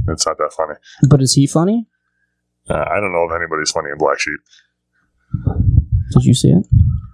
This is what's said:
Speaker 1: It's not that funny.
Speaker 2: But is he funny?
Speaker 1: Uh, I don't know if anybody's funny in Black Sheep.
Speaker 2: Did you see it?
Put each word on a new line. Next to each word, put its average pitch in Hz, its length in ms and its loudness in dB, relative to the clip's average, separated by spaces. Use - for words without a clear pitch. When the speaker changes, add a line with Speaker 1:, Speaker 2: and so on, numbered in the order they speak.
Speaker 1:
It's 82 180 -4
not 80 120 -6
that 76 180 -4
funny. 78 200 -4
Speaker 2:
But 135 120 4
is 127 120 0
he 139 140 4
funny? 202 400 -2
Speaker 1:
Uh, 78 200 -4
I 85 100 -2
don't 101 120 -4
know 85 140 0
if 82 100 -4
anybody's 80 360 -6
funny 76 200 -6
in 71 60 -10
Black 71 220 0
Sheep. 76 200 -8
Speaker 2:
Did 127 120 4
you 123 80 6
see - 160 2
it? 185 160 4